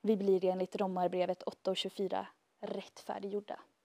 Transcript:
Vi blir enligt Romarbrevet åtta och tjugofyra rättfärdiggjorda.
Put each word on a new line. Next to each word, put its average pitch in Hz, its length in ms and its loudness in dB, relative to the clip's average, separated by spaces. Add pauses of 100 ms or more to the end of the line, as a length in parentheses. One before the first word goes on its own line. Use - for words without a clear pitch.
Vi 214 160 4
blir 190 280 4
enligt 185 300 0
Romarbrevet 180 680 0
åtta - 280 -4
och 185 60 0
tjugofyra 190 500 -2 (320)
rättfärdiggjorda. 196 1000 -6 (260)